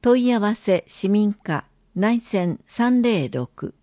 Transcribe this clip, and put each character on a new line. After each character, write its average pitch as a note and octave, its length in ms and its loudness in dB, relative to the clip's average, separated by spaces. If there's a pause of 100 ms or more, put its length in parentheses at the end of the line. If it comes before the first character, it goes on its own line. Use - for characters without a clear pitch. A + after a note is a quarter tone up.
問 B3 220 4
い B3 80 2
合 A#3 60 0
わ G#3 160 0
せ、 F#3+ 320 -2
市 - 220 -6
民 G#3 240 2
課、 - 340 -6 (300)
内 A3+ 240 0
線 F3+ 460 -4
三 B3 360 0
零 G3 260 0
六。 - 540 -8